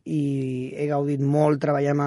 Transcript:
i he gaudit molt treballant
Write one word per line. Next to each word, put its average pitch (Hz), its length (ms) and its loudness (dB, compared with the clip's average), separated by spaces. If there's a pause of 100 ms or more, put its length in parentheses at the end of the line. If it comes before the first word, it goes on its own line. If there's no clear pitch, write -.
i 151 220 -2 (500)
he 147 160 -4
gaudit 143 320 -2
molt 147 400 2
treballant 143 460 2